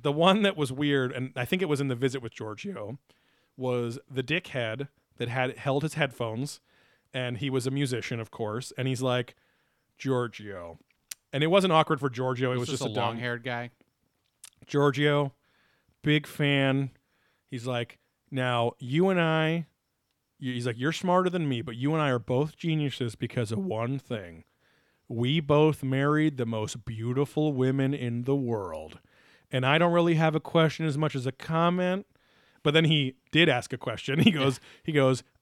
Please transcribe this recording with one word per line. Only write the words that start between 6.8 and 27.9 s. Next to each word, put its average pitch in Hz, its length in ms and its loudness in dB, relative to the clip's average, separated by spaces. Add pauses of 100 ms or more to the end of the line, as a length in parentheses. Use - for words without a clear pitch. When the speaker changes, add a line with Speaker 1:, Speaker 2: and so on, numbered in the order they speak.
Speaker 1:
and 123 260 -6
he 139 120 -4
was 127 160 0
a 131 40 0
musician, 127 500 -2
of 113 100 -10
course, 113 480 -6
and 131 100 -2
he's 127 140 -2
like, 123 320 0 (640)
"Giorgio." 104 800 -4 (540)
And 139 100 0
it 156 60 2
wasn't 185 240 4
awkward 156 280 4
for 139 80 0
Giorgio, 127 440 -2
it 127 60 0
Speaker 2:
Was - 20 -2
Speaker 1:
was 120 80 -4
Speaker 2:
this 131 120 -2
Speaker 1:
just 131 80 -4
Speaker 2:
a 110 40 -6
Speaker 1:
a - 20 -8
dumb 117 100 0 (120)
Speaker 2:
long-haired 120 260 -6
guy? 120 280 -6 (960)
Speaker 1:
Giorgio, 143 680 2 (680)
big 151 240 2
fan. 135 640 2 (560)
He's 120 200 -10
like, 120 320 -6 (320)
"Now, 123 480 0
you 147 300 0
and 185 120 2
I," 160 460 0 (720)
y-, 127 120 -4
he's 120 140 -4
like, 117 120 -4
"You're 139 140 0
smarter 180 380 2
than 170 180 -2
me, 120 140 -2
but 120 140 -10
you 135 160 -2
and 160 100 0
I 143 80 2
are 123 80 2
both 131 380 -2
geniuses 147 600 -2
because 117 360 -4
of 107 60 -4
one 127 400 -4
thing. 87 460 -12 (640)
We 127 320 0
both 151 420 4
married 143 540 2
the 123 100 -2
most 113 380 -6
beautiful 127 680 -2
women 135 420 2